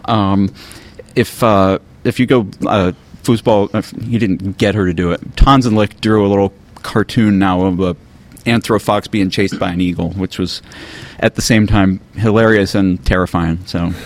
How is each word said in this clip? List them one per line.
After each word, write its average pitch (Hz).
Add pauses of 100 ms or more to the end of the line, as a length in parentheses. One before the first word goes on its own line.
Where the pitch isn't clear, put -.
Um, 98 (600)
if, -
uh, 98 (260)
if 120
you 127
go, 127 (260)
uh, 92 (300)
foosball, 107
uh, 107 (220)
he 117
didn't 95
get 101
her 101
to 87
do 87
it. - (160)
Tanzenlick 120
drew 107
a -
little 98 (300)
cartoon 104
now 92
of 92
a 90 (500)
anthro 117
fox 104
being 98
chased 98
by 95
an 87
eagle, 87
which 92
was 90 (580)
at -
the 113
same 107
time 98 (140)
hilarious 110
and 95
terrifying. 87
So 87 (140)